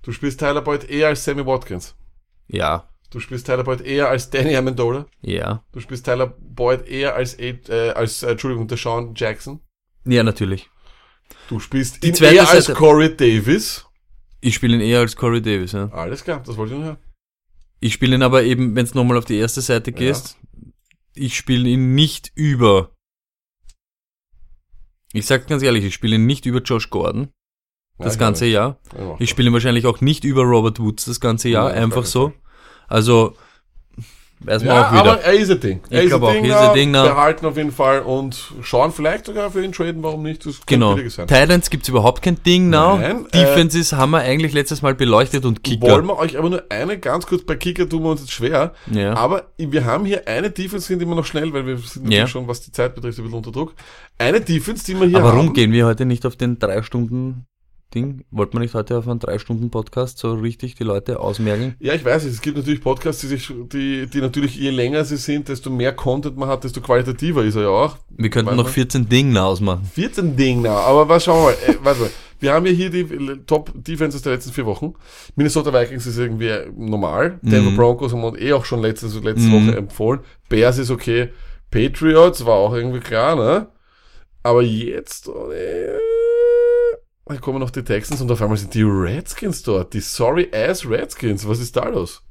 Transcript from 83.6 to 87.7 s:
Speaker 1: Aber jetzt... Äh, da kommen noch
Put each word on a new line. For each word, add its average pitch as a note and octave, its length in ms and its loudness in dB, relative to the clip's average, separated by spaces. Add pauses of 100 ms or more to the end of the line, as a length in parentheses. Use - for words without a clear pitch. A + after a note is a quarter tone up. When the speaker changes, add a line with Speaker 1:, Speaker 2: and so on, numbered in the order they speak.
Speaker 1:
Aber A#2+ 180 4
jetzt... A#2 640 -4
Äh, - 720 -8 (1300)
da C#3+ 100 -10
kommen C3 240 -6
noch B2+ 100 -4